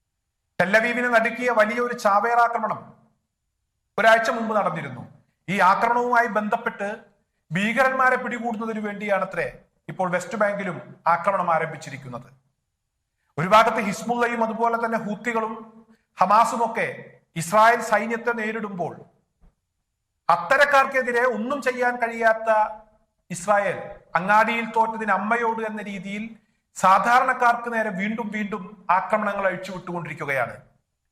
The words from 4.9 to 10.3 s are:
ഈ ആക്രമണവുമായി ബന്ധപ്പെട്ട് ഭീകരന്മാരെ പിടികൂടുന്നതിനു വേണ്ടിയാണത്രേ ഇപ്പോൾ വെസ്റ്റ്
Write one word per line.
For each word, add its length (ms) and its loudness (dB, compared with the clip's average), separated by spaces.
ഈ 100 -2
ആക്രമണവുമായി 680 4
ബന്ധപ്പെട്ട് 680 -2
ഭീകരന്മാരെ 640 2
പിടികൂടുന്നതിനു 640 -6
വേണ്ടിയാണത്രേ 800 -4
ഇപ്പോൾ 220 -4
വെസ്റ്റ് 260 -4